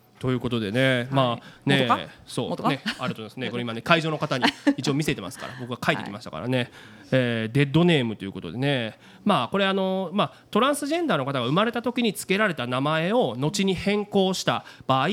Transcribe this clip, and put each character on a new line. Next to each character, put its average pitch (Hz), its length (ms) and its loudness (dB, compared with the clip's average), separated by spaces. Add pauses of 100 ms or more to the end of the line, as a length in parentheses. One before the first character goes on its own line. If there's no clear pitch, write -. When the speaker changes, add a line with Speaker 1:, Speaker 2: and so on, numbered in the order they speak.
(200)
Speaker 1:
と 131 100 -2
い 127 60 2
う 120 40 0
こ 117 120 -4
と 120 80 0
で 101 120 -2
ね、 127 280 2
Speaker 2:
は 120 60 -4
い。 - 40 -12
Speaker 1:
ま 131 320 2
あ - 260 -8
ね、 139 100 4
Speaker 2:
元 127 100 4
か？ - 120 2 (280)
Speaker 1:
そ 120 180 -4
う、 - 60 -6
Speaker 2:
元 175 100 -6
か？ 233 80 0
Speaker 1:
ね、 135 160 0
あ 214 40 -6
り - 40 -4
が - 60 -10
と 131 60 -6
う - 20 -2
ご 117 80 -4
ざ 113 60 -12
い - 20 -10
ま 101 80 -12
す - 60 -16
ね。 123 120 -6
こ 120 80 -6
れ 120 60 -2
今 117 100 -4
ね、 113 80 -6
会 165 220 2
場 160 80 -2
の 147 80 -4
方 147 180 -2
に - 80 0 (320)
一 131 140 -4
応 - 20 2
見 151 100 0
せ 147 120 0
て 107 60 -12
ま 90 100 -10
す - 80 -16
か - 80 -10
ら、 - 100 -10
Speaker 2:
<laughs> 127 80 -10
Speaker 1:
僕 123 60 -8
が 120 120 -8
書 170 100 2
い 117 40 0
て 95 60 -6
き 80 80 -10
ま 104 100 -12
し - 20 -16
た - 60 -12
か 78 100 -10
ら 104 80 -6
ね。 127 100 2
は 123 60 2
い。 - 60 -8 (440)
え 117 360 2
ー、 - 20 -14
デ 139 140 4
ッ 135 60 -6
ド 160 120 4
ネ 165 200 6
ー - 20 0
ム 110 100 -4
と - 80 -12
い 95 40 -6
う 95 40 -8
こ 92 80 -8
と 87 120 -10
で 107 80 -8
ね。 127 400 -2 (260)
ま 143 200 2
あ、 - 20 -6
こ 190 100 -2
れ 196 80 2
あ 190 80 2
の、 190 400 -2
ま 196 120 2
あ、 - 80 -8 (180)
ト 208 80 2
ラ 262 100 4
ン 285 60 0
ス 285 100 -6
ジ 285 80 0
ェ 349 80 0
ン 320 60 -2
ダ 196 80 2
ー - 20 2
の 131 80 0
方 139 80 -4
が 131 120 0
生 127 80 2
ま 202 120 4
れ 233 60 -2
た 233 100 -4
時 247 220 -2
に 208 100 2
付 - 220 -2
け - 20 0
ら 214 100 4
れ 175 60 0
た 123 140 -4
名 127 140 0
前 160 320 0
を 165 220 2
後 160 300 0
に 190 80 2
変 202 320 0
更 190 300 2
し - 80 -6
た 120 200 0 (220)
場 135 180 4
合 151 100 2